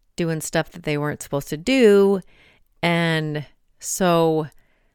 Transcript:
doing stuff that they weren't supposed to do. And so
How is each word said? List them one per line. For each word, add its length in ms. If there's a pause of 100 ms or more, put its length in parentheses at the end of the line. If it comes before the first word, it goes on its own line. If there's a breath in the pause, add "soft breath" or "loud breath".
(160)
doing 240
stuff 320
that 120
they 120
weren't 260
supposed 260
to 80
do. 640 (600 soft breath)
And 640 (320)
so 720 (460)